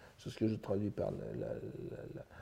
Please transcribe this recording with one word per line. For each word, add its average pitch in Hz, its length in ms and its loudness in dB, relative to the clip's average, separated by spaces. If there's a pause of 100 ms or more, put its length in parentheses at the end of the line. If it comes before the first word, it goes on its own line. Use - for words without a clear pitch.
(180)
c'est - 120 -8
ce 120 80 -6
que 113 100 6
je 110 80 6
traduis 104 340 2
par - 220 2
la, - 60 -2 (220)
la, - 80 0
la, - 500 -4 (180)
la, - 100 -8 (160)